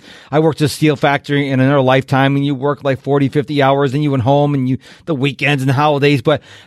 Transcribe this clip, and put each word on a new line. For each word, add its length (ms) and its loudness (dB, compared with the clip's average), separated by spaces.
I 80 -2
worked 240 0
at 20 4
a 60 2
steel 260 0
factory 540 -2
in 100 0
another 220 2
lifetime, 520 2
and 120 -2
you 80 -4
work, 280 -4
like, 160 -2
forty, 300 0
fifty 320 -2
hours, 320 2
and 100 -2
you 80 -2
went 120 0
home 320 2
and 120 -2
you, 120 -2
the 100 -4
weekends 480 -2
and 80 0
holidays. 520 2
But 180 0